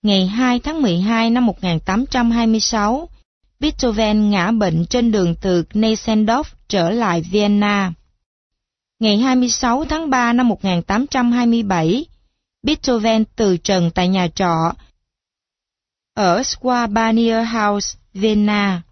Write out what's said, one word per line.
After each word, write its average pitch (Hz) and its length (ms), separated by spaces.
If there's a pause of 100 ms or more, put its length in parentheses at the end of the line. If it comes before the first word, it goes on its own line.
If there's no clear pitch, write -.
Ngày 190 240
hai 247 340
tháng 311 220
mười 175 180
hai 226 300
năm 240 160
một 190 160
nghìn 170 180
tám 220 260
trăm 240 240
hai 233 160
mươi 220 140
sáu, 233 480 (520)
Beethoven 214 680
ngã 196 200
bệnh 175 360
trên 240 260
đường 180 280
từ 180 320
Gneixendorf 220 720 (260)
trở 175 220
lại 196 320
Vienna. 202 720 (1040)
Ngày 208 200
hai 254 180
mươi 247 120
sáu 254 360
tháng 311 260
ba 240 220
năm 247 160
một - 160
nghìn 175 180
tám 226 240
trăm 247 260
hai 240 140
mươi 233 160
bảy, 190 440 (560)
Beethoven 226 600 (120)
từ 196 200
trần 175 380
tại 180 140
nhà 185 260
trọ 170 380 (1400)
ở 202 280
Schwabanier 226 1000
House, 208 540 (140)
Vienna. 208 800